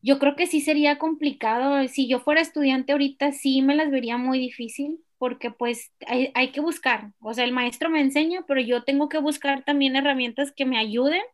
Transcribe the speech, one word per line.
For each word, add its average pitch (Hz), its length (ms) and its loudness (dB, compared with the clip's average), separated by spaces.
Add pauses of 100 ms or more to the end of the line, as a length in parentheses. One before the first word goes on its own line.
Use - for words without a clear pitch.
yo 269 160 4
creo 285 180 2
que 349 100 2
sí 311 140 2
sería 294 380 2
complicado. 277 880 0
Si 254 200 0
yo 247 120 0
fuera 302 200 2
estudiante 277 520 0
ahorita, 277 400 0
sí 269 300 0
me 269 120 4
las 311 160 0
vería 240 260 -2
muy 262 220 -2
difícil, 254 600 -8 (200)
porque, 247 320 -6
pues, 233 420 -6 (140)
hay, 262 280 -2
hay 262 180 0
que 285 80 -6
buscar. 240 600 -2
O 220 140 -10
sea, 247 100 0
el 247 80 -2
maestro 247 380 -2
me 311 100 2
enseña, 311 480 0
pero 269 120 0
yo 240 240 0
tengo 277 240 0
que 311 100 -2
buscar 277 460 -2
también 277 320 2
herramientas 269 560 0
que 269 120 -4
me 254 140 0
ayuden 254 440 0 (120)